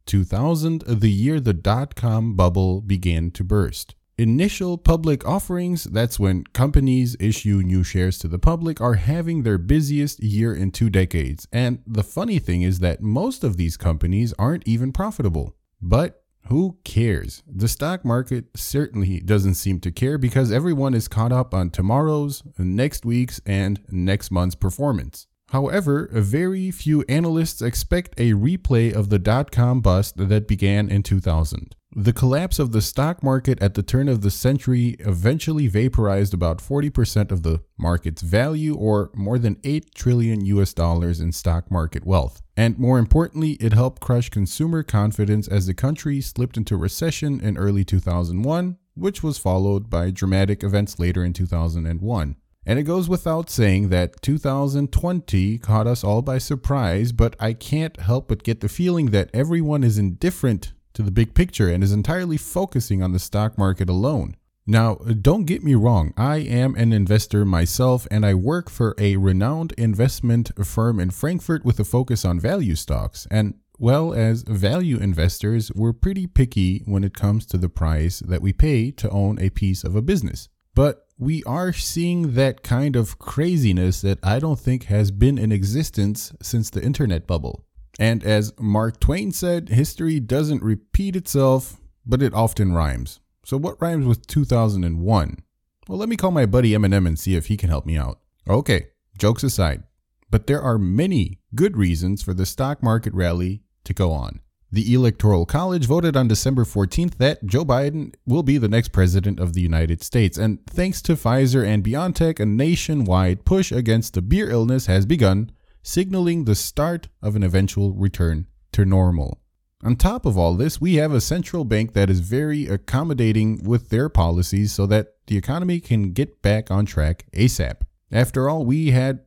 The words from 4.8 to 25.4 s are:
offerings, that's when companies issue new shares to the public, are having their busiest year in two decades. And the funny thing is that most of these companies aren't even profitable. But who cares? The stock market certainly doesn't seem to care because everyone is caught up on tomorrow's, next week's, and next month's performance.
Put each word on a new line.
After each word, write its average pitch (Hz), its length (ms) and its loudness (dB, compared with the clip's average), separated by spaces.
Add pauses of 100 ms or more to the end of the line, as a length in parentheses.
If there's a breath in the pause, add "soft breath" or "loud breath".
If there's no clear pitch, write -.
offerings, 180 560 -4
that's 113 380 -2
when 92 320 2
companies 127 680 2
issue 104 460 0
new 92 180 2
shares 92 380 0
to 82 80 -6
the 85 100 -4
public, 165 420 2
are 120 140 2
having 160 480 -2
their 104 160 2
busiest 143 640 0
year 107 320 0
in 95 160 -2
two 113 180 0
decades. 87 600 -2
And 123 340 -2
the 104 200 -2
funny 196 340 -4
thing 87 240 0
is 92 160 0
that 87 240 -2
most 143 400 -2
of 107 140 0
these 82 200 -2
companies 92 640 0
aren't 131 300 -2
even 120 240 0
profitable. 107 640 -4 (260)
But 104 400 0 (240)
who 170 380 0
cares? - 600 -2
The 101 220 -4
stock 170 380 -4
market 123 520 -4
certainly 98 600 -4
doesn't 95 360 2
seem 92 260 -2
to 92 100 -4
care 131 260 -2
because 127 360 0
everyone 139 420 0
is 110 140 -2
caught 113 240 0
up 127 200 0
on 90 180 0
tomorrow's, 143 720 0 (120)
next 98 480 -2
week's, 120 400 -2
and 98 360 0 (100)
next 92 400 -2
month's 90 240 0
performance. 107 720 -4 (220)